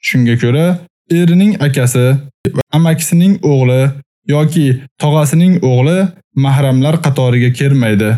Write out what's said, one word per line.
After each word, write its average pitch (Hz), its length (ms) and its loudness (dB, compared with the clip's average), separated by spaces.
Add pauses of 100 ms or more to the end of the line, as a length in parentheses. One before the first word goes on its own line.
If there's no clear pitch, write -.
Shunga 120 340 0
ko'ra, 120 300 0 (420)
erining 175 480 2
akasi 127 500 0 (380)
va - 240 -4
amakisining 165 720 0
o'g'li 131 400 2 (440)
yoki 151 420 0 (280)
tog'asining 156 640 0
o'g'li 131 400 0 (340)
mahramlar 135 720 0
qatoriga 123 500 0
kirmaydi. 117 640 0